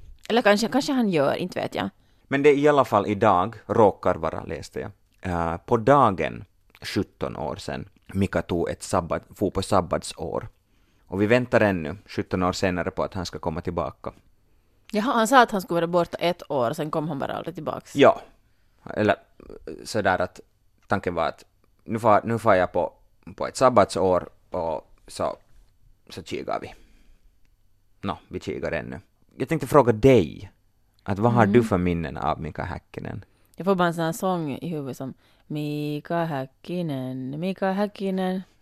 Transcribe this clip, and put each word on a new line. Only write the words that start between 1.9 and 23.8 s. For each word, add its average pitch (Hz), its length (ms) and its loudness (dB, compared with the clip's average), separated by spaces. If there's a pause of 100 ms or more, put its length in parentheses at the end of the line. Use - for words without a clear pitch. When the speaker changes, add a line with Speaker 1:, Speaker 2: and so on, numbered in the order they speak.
Speaker 2:
Men 139 160 0
det 147 60 8
är 139 80 8
i 143 100 4
alla 143 180 6
fall 104 220 2
idag, 101 480 2 (100)
råkar 101 500 4
vara, 80 280 -6
läste - 360 -10
jag, 101 120 -8 (300)
eh, 85 360 -2
på - 200 0
dagen 104 680 2 (380)
sjutton - 540 -6
år 69 200 -6
sedan - 340 -10 (240)
Mika 92 280 0
tog 85 280 -2
ett - 140 -10
sabbat-, 85 400 -2 (120)
for 95 160 -2
på 98 100 -4
sabbatsår. 87 840 -2 (600)
Och 95 140 -4
vi 104 60 2
väntar 120 340 4
ännu, 92 440 0
sjutton - 380 -4
år 90 100 0
senare, 90 380 -2
på - 120 -4
att 69 100 -6
han 90 120 -6
ska - 140 -10
komma 82 220 -6
tillbaka. - 520 -6 (800)
Speaker 1:
Jaha, 214 220 -2
han 226 140 2
sa 262 140 8
att 226 100 4
han 196 100 -4
skulle 175 180 -4
vara 165 80 0
borta 170 300 0
ett - 340 -4
år, 123 220 0
sen 156 180 -6
kom 156 160 -2
han 143 120 -6
bara - 140 -6
aldrig 165 220 -10
tillbaks. - 400 -10
Speaker 2:
Ja. 135 260 6 (720)
Eller, 104 200 2 (520)
eh, 82 60 -12 (100)
sådär 95 380 0
att - 180 -6 (480)
tanken 92 280 -2
var 80 120 0
att - 180 -10 (380)
nu 113 160 -6
far, 107 240 6
nu 113 160 -2
far 107 160 4
jag 90 160 2
på, 85 220 -2 (420)
på 67 120 -6
ett - 100 -12
sabbatsår 95 720 4 (200)